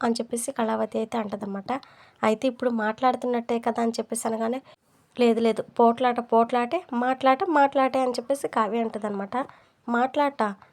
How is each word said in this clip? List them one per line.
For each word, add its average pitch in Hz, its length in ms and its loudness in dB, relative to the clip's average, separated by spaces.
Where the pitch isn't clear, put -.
అని 240 120 0
చెప్పేసి 233 380 -6
కళావతి 220 460 -2
అయితే 220 200 -4
అంటదనమాట. 202 540 -6
"అయితే 214 260 2
ఇప్పుడు 254 240 -2
మాట్లాడుతున్నట్టే 240 880 0
కదా?" 233 220 -2
అని 233 100 0
చెప్పేసి 226 340 -6
అనగానే, 226 340 -2
"లేదు, 233 220 4
లేదు, 220 220 2
పోట్లాట 240 480 4
పోట్లాటే, 240 600 2
మాట్లాట 262 560 2
మాట్లాటే" 277 500 4
అని 254 120 0
చెప్పేసి 247 360 -4
కావ్య 226 320 0
అంటదనమాట. 208 560 -4
"మాట్లాట? 262 540 0